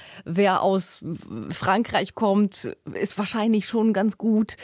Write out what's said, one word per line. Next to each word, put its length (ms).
wer 360
aus 420
Frankreich 680
kommt, 600
ist 240
wahrscheinlich 500
schon 260
ganz 240
gut. 460